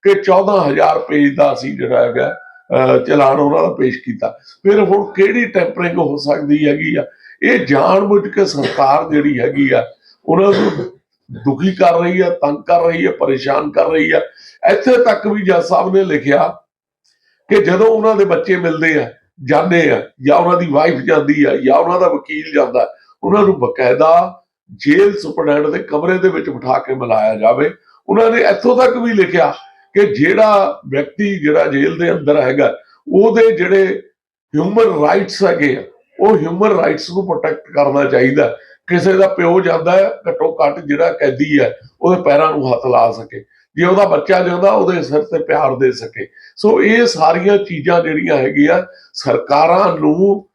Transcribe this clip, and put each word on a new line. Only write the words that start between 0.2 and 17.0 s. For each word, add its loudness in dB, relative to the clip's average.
ਚੌਦਾਂ 2
ਹਜ਼ਾਰ 0
ਪੇਜ 0
ਦਾ 2
ਅਸੀਂ -8
ਜਿਹੜਾ 0
ਹੈਗਾ, -2
ਅਹ, 2
ਚਲਾਨ 2
ਉਹਨਾਂ 0
ਦਾ -2
ਪੇਸ਼ -2
ਕੀਤਾ। -8
ਫਿਰ 2
ਹੁਣ 0
ਕਿਹੜੀ 2
ਟੈਂਪਰਿੰਗ -4
ਹੋ -2
ਸਕਦੀ -2
ਹੈਗੀ -2
ਆ? -4
ਇਹ 2
ਜਾਣਬੁੱਝ 0
ਕੇ 0
ਸਰਕਾਰ 0
ਜਿਹੜੀ 0
ਹੈਗੀ 0
ਆ -2
ਉਹਨਾਂ 2
ਨੂੰ 0
ਦੁਖੀ -2
ਕਰ 2
ਰਹੀ -2
ਆ, 2
ਤੰਗ -2
ਕਰ 2
ਰਹੀ 0
ਆ, 2
ਪਰੇਸ਼ਾਨ -2
ਕਰ 0
ਰਹੀ 0
ਆ। 0
ਇੱਥੇ 2
ਤੱਕ 0
ਵੀ -4
ਜੱਜ 0
ਸਾਹਿਬ 0
ਨੇ 4
ਲਿਖਿਆ 0